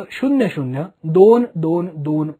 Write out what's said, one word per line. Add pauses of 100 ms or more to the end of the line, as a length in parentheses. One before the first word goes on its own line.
(100)
शून्य
शून्य (220)
दोन (120)
दोन
दोन